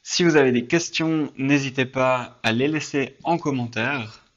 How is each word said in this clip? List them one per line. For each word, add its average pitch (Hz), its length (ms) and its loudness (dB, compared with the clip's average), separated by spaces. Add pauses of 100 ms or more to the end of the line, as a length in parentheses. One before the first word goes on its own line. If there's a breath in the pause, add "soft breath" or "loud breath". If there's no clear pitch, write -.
Si - 220 -2
vous 160 120 4
avez 135 160 6
des 120 140 0
questions, 160 720 -2
n'hésitez 135 480 0
pas 127 560 -2
à 113 100 0
les 127 160 2
laisser 147 560 -4
en 165 140 0
commentaire. 123 840 -4 (140)